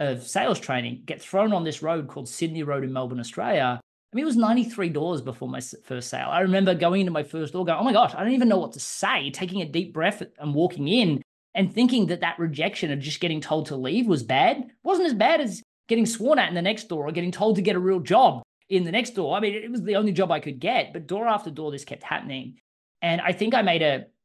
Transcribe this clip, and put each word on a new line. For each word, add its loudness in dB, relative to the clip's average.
of -4
sales 0
training, -4
get -10
thrown 0
on 0
this -4
road -2
called -12
Sydney -4
Road -2
in -4
Melbourne, -4
Australia. 0
I -20
mean, -2
it -2
was 0
ninety-three 2
doors -2
before -8
my -8
s-, -12
first -8
sale. -4
I 2
remember 4
going 2
into 0
my -2
first -6
door -2
going, 0
"Oh 0
my 2
gosh, 6
I -6
don't 2
even 4
know 4
what -4
to -12
say," -2
taking -6
a -4
deep -4
breath 0
and -4
walking 0
in 2
and 2
thinking 4
that -4
that -2
rejection -2
of -4
just -8
getting -2
told -2
to -6
leave 0
was 2
bad. 2
It -10
wasn't 2
as 0
bad 4
as -6
getting 4
sworn 2
at 2
in -4
the -2
next -2
door -4
or -4
getting -2
told 2
to 2
get 2
a 0
real 2
job 4
in 2
the -4
next 0
door. -2
I 0
mean, 0
it -8
was -4
the 0
only 2
job 2
I 2
could -10
get, 0
but -10
door -4
after 0
door, -8
this -8
kept -14
happening. -8
And 0
I 0
think -2
I 4
made 4
a, 2